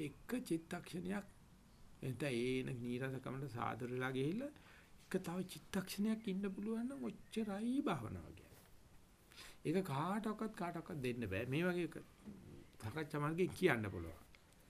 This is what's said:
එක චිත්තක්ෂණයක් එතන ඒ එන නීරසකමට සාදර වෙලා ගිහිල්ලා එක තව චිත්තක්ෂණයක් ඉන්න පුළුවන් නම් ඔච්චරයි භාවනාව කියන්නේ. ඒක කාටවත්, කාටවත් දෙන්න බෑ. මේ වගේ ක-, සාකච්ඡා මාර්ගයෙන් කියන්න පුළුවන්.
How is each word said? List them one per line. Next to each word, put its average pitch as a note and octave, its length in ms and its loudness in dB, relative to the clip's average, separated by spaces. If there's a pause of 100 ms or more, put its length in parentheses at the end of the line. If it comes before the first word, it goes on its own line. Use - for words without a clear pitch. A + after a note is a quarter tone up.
එක - 280 -6 (120)
චිත්තක්ෂණයක් F3+ 840 0 (720)
එතන C3 280 0
ඒ B2 300 4
එන C3 160 2
නීරසකමට C3 760 -2
සාදර A#2 400 0
වෙලා B2+ 240 0
ගිහිල්ලා F3 400 2 (480)
එක - 180 0
තව F3+ 280 -2
චිත්තක්ෂණයක් G#3 840 0
ඉන්න G3 200 2
පුළුවන් A3 380 -2
නම් C4+ 180 -4
ඔච්චරයි A3 800 0
භාවනාව G2+ 480 0
කියන්නේ. - 360 -16 (960)
ඒක D#3 220 4
කාටවත්, G#3 720 0
කාටවත් E3+ 480 -4
දෙන්න B2 220 2
බෑ. G2 220 2
මේ C#3 180 4
වගේ F3 240 4
ක-, - 180 -8 (720)
සාකච්ඡා D3 440 -2
මාර්ගයෙන් E3 300 4
කියන්න B2+ 340 6
පුළුවන්. F2 380 -4 (460)